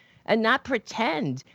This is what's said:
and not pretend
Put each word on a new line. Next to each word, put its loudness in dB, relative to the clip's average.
and 2
not 2
pretend -2